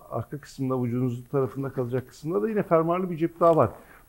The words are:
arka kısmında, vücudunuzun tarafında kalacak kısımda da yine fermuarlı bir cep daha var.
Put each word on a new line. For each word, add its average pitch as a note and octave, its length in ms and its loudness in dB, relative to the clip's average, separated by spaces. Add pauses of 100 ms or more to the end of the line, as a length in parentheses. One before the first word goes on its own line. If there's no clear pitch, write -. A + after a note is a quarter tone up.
arka B2 280 -8
kısmında, C3 460 -4
vücudunuzun B2 400 -2
tarafında C3+ 460 -2
kalacak B2 380 -4
kısımda F3 340 -4
da A3 80 0
yine G#3 140 0
fermuarlı E3+ 480 0
bir E3 60 -6
cep E3 220 -2
daha E3+ 160 6
var. C3 140 6 (400)